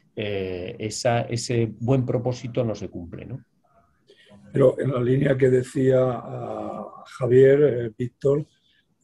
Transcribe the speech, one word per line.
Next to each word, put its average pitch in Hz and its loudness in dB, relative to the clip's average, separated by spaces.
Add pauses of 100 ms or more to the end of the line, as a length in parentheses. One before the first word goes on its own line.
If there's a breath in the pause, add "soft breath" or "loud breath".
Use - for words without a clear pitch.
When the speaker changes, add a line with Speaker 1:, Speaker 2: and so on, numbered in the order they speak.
(160)
Speaker 1:
eh, 95 -6
esa, 117 -2
ese 117 -4
buen 123 0
propósito 123 -4
no 107 -4
se 92 -12
cumple, 87 -14
¿no? - -14 (1120 soft breath)
Speaker 2:
Pero 135 4
en 131 -2
la 127 -4
línea 131 2
que 131 4
decía, 131 2
ah, 117 -6
Javier, 135 6
eh, 120 0
Víctor, 139 -2
eh, - -10 (580)